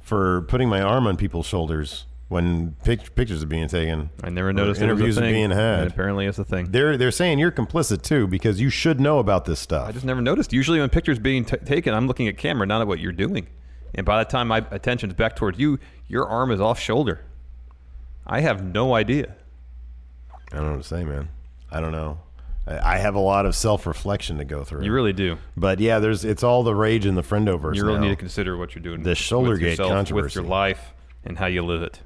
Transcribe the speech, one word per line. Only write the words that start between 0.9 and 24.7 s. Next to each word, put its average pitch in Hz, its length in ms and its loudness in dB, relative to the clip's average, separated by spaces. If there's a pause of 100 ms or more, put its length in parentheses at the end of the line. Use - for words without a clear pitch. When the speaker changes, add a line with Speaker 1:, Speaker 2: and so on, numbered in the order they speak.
Speaker 1:
on 95 100 2
people's 85 300 -2
shoulders 80 580 -2 (240)
when 85 460 0 (100)
pic-, - 300 0
pictures 101 300 0
are - 20 -6
being 80 220 -2
taken 80 420 -2 (140)
Speaker 2:
I 87 60 -6
never 90 180 -2
Speaker 1:
or 95 40 0
Speaker 2:
noticed 101 300 0
it - 40 0
was 107 40 2
a - 40 2
Speaker 1:
interviews 107 240 2
are - 20 2
Speaker 2:
thing, 113 140 2
Speaker 1:
being 107 180 2
had. 107 320 2
Speaker 2:
and 90 80 0
apparently 98 340 -2
it's 98 120 -2
a 101 60 -2
thing. 90 280 -2
Speaker 1:
They're, 143 240 4
they're 123 160 2
saying 170 260 2
you're 165 140 4
complicit 123 500 0
too 131 240 2
because 95 340 2
you 135 80 2
should 139 320 2
know 143 200 4
about 98 240 2
this 82 160 -2
stuff. 78 280 -4
Speaker 2:
I 107 40 -10
just 127 120 -10
never 127 160 -2
noticed. 160 320 2
Usually 143 280 4
when 139 100 2
pictures 151 300 2
being 127 240 2
t-, - 140 -2
taken, 135 360 0
I'm 117 140 2
looking 123 200 0
at 95 80 -4
camera, 123 300 0
not 104 140 2
at 110 80 0
what 90 100 0
you're 87 140 -4
doing. 101 340 -2 (480)
And 95 100 -4
by 107 180 4
the 110 60 -2
time 123 200 0
my 113 100 2 (140)
attention's 107 420 -2
back 113 220 0
towards 95 220 -2
you, 139 200 2 (300)
your 127 180 0
arm 120 240 0
is 101 100 2
off 110 200 2
shoulder. 113 400 0 (1080)
I 117 140 -2
have 117 220 0
no 104 320 0
idea. 113 400 0 (1160)
Speaker 1:
I 78 40 -8
don't 76 100 -2
know 76 60 -2
what 67 100 -6
to - 60 -16
say, 85 160 -4
man. 71 240 -6 (420)
I 78 100 -6
don't 80 120 -4
know. 78 260 -6 (480)
I, 76 280 0
I - 40 0
have 101 160 0
a 101 60 2
lot 98 260 4
of 92 80 2
self-reflection 101 840 -2
to 73 60 -4
go 71 200 -6
through. 76 200 -6